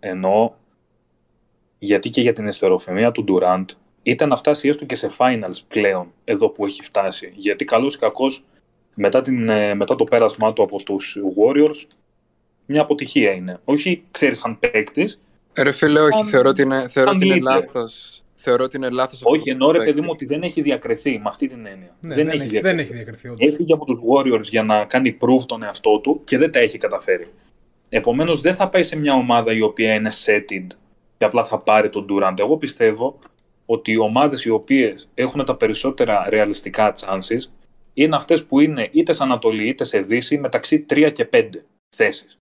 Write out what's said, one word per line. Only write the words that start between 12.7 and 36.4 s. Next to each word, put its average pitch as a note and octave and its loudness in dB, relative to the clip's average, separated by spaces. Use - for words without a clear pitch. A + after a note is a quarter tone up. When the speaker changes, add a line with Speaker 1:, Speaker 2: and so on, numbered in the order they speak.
Speaker 1:
αποτυχία C#3 2
είναι. F#2 -8
Όχι, D3 -2
ξέρεις, B2 -2
σαν A#2 -8
παίκτης, A#2+ -2
Speaker 2:
Ρε C#3 2
φίλε, D3+ 4
όχι, D#3 4
Speaker 1:
σαν, - 0
Speaker 2:
θεωρώ C3 4
ότι C#3+ 2
είναι, C3+ 0
θεωρώ C3 2
Speaker 1:
σαν G3 2
Speaker 2:
ότι F#3 2
είναι F#3+ 4
Speaker 1:
leader. E3+ 2
Speaker 2:
λάθος. B2+ -4
Θεωρώ B2+ 0
ότι B2+ -8
είναι C3 -4
λάθος B2+ -2
αυτό A#2 2
Speaker 1:
Όχι, D3+ 2
Speaker 2:
το C3+ -4
Speaker 1:
εννοώ, C3 2
ρε D#3+ 4
Speaker 2:
παίκτη. D3+ 0
Speaker 1:
παιδί D3 -2
μου, E3+ -6
ότι D3+ -10
δεν C#3+ -4
έχει E3+ -4
διακριθεί B2 -2
με G#2 -12
αυτή C#3 -6
την A#2+ -12
έννοια. F#2+ -20
Speaker 3:
Ναι, E3 -12
Speaker 1:
Δεν D3 2
Speaker 3:
δεν D#3+ -2
Speaker 1:
έχει D#3+ -2
Speaker 3:
έχει, C#3 -4
Speaker 1:
διακριθεί. G#2+ 0
Speaker 3:
δεν - -4
έχει - -14
διακριθεί, A#2 -16
όντως. A#2+ 0
Speaker 1:
Έφυγε D#3 2
από D3+ 0
τους A#2+ -4
Warriors B2+ 2
για A2 -2
να G#2+ 2
κάνει B2+ 0
proof B2+ 4
τον A2+ -10
εαυτό G#2+ 0
του D3 -2
και - -2
δεν D3+ 4
τα C#3 2
έχει A2+ 2
καταφέρει. F#2+ -4
Επομένως, C3+ 0
δεν F3 2
θα F#3+ 0
πάει F#3 2
σε E3 -4
μια D3 0
ομάδα A#2 2
η A2 0
οποία A2 0
είναι G#2+ -2
settled G2+ -2
και - 0
απλά A2 2
θα G#2+ -6
πάρει G#2+ 2
τον G2 -8
Durant. G2 0
Εγώ A#2+ 2
πιστεύω A#2+ -2
ότι A2+ -2
οι A2 2
ομάδες A#2+ 0
οι A#2 -2
οποίες A2 0
έχουν C3 -4
τα B2+ -4
περισσότερα A2 0
ρεαλιστικά G#2 0